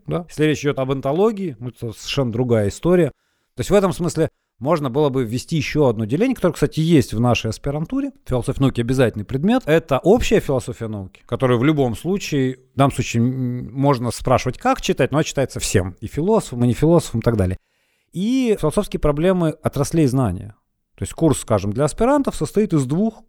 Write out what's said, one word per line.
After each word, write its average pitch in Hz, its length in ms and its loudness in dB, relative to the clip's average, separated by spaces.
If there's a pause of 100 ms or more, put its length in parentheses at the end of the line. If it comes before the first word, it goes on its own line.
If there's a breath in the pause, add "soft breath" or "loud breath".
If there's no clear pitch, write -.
да? 160 220 -6
Если 147 140 -2
речь 151 200 2
идет 143 160 -2
об 131 120 -2
онтологии, 165 680 -2
ну, 123 100 -10
это 117 220 -10
совершенно 123 400 -4
другая 113 380 2
история. 170 400 2 (460)
То 123 60 -4
есть - 100 -4
в - 20 4
этом 196 200 4
смысле 156 360 -2 (300)
можно 143 300 0
было 143 200 2
бы 131 140 0
ввести 120 340 -4
еще 143 300 0
одно 110 180 0
деление, 202 300 0
которое, 165 180 0
кстати, - 260 -2
есть 160 340 4
в 107 60 -2
нашей 120 300 2
аспирантуре. 160 640 -6 (160)
Философия 127 340 -2
науки — 123 200 2
обязательный 117 440 0
предмет. 190 400 0
Это 151 340 2
общая 214 400 4
философия 123 480 -4
науки, 101 380 -12
которую 123 340 2
в 120 40 2
любом 139 320 2
случае, 147 600 -2 (160)
в - 40 -8
данном - 140 4
случае, 117 320 0
м, 127 500 -4
можно 135 380 2
спрашивать, 127 480 0
как 254 220 0
читать, 147 300 0
но 151 120 2
читается - 360 -4
всем, 92 400 -2
и 104 80 -8
философам, 165 560 -2
и 120 40 4
не 120 60 4
философам, 147 480 2
и - 20 -4
так 117 140 2
далее, 92 200 0 (560)
и 226 460 0
философские 175 400 -2
проблемы 160 520 2 (120)
отраслей 151 440 0
знания. 104 480 -2 (440)
То 98 40 -8
есть - 100 -6
курс, 160 260 2
скажем, 104 320 0
для 123 140 0
аспирантов 254 500 0
состоит 196 380 -2
из 139 120 2
двух 185 440 -2